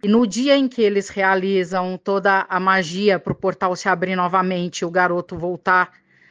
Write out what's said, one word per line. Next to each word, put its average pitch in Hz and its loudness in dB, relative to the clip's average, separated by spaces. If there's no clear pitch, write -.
e 202 -4
no 233 4
dia 262 2
em 269 2
que 247 -4
eles 202 2
realizam 190 0
toda 196 0
a 185 -2
magia 190 2
pro - -4
portal 185 -2
se 180 -8
abrir 180 0
novamente 180 -2
e 185 -4
o 170 -4
garoto 175 0
voltar 180 0